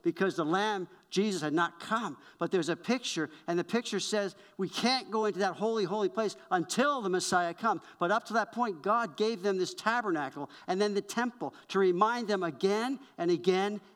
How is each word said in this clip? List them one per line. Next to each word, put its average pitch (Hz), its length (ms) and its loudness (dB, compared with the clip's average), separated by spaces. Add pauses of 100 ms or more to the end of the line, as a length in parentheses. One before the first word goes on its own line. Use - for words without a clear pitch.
because 175 320 2
the 165 100 0
Lamb, 190 440 0 (220)
Jesus, 190 320 0
had 151 100 -2
not 170 260 0
come. 233 380 -4 (240)
But 170 100 0
there's 175 200 2
a 165 40 -2
picture, 170 560 -2 (160)
and 170 100 -2
the 175 60 2
picture 220 380 -2
says 202 340 -2 (220)
we 190 120 -2
can't 233 440 0
go 220 140 0
into 185 120 -2
that 185 160 0
holy, 214 300 0
holy 190 240 0
place 208 260 -2 (160)
until 247 500 2
the 196 80 -2
Messiah 175 460 0
comes. 208 260 0 (200)
But 175 100 2
up 226 160 2
to 233 60 -8
that 214 180 0
point, 214 320 -4
God 196 340 0
gave 214 280 0
them 196 140 2
this 180 160 -2
tabernacle 165 760 -2 (160)
and 185 160 0
then 208 100 2
the 196 80 0
temple 226 540 -4 (140)
to 190 100 0
remind 208 480 4
them 196 160 0
again 208 560 0 (180)
and 175 140 0
again 185 500 2 (160)